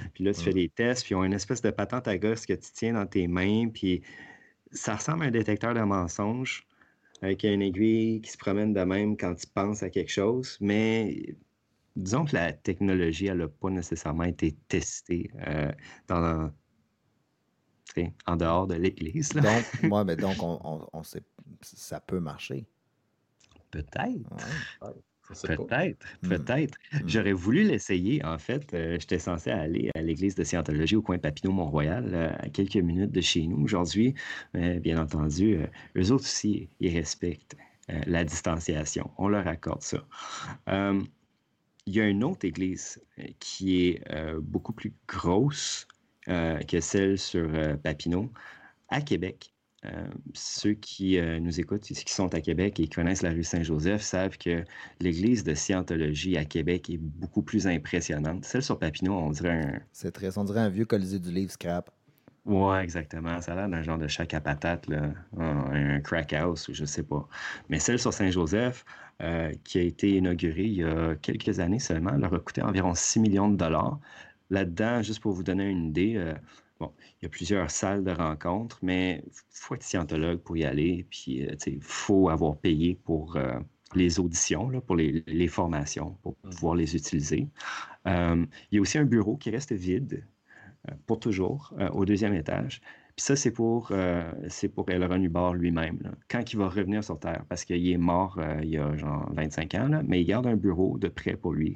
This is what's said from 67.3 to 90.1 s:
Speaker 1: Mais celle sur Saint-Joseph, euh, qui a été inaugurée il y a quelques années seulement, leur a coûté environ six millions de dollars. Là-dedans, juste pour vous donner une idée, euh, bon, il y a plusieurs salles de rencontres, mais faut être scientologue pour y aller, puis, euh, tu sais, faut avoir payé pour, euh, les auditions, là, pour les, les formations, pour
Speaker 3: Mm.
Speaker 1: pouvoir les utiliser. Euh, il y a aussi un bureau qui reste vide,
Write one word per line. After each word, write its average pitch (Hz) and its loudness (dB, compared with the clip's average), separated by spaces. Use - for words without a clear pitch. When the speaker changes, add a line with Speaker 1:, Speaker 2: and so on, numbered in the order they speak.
Speaker 1:
Mais 76 0
celle 120 2
sur 117 0
Saint-Joseph, 98 2
euh, 82 -2
qui - 0
a - 4
été 95 4
inaugurée 90 2
il 110 0
y 90 0
a 80 2
quelques - -2
années 92 2
seulement, 85 0
leur 98 2
a 87 2
coûté - -6
environ 92 2
six - 2
millions 101 6
de 101 6
dollars. 87 2
Là-dedans, 98 2
juste 104 -4
pour 107 0
vous 90 -4
donner 95 0
une 90 0
idée, 90 2
euh, 85 -2
bon, 80 -6
il - -10
y - -
a - -6
plusieurs 87 0
salles 98 0
de 98 0
rencontres, 87 -2
mais 92 0
faut - -10
être - -10
scientologue 82 0
pour 85 -6
y 82 2
aller, 76 0
puis, 65 -6
euh, - -6
tu - -6
sais, 71 -6
faut 95 4
avoir 78 4
payé 85 4
pour, 80 -2
euh, 64 0
les 90 4
auditions, 87 2
là, 127 -2
pour 95 0
les, 80 2
les 82 2
formations, 82 -2
pour 92 -8
Speaker 3:
Mm. - -14
Speaker 1:
pouvoir 82 0
les 82 2
utiliser. 76 0
Euh, 87 4
il 104 2
y - 6
a - 4
aussi 98 0
un 151 6
bureau 110 4
qui 120 -4
reste 127 -4
vide, 95 -2